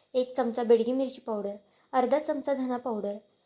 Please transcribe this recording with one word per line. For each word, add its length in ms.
एक 220
चमचा 260
बेडगी 300
मिरची 280
पावडर, 360
अर्धा 260
चमचा 360
धना 220
पावडर, 400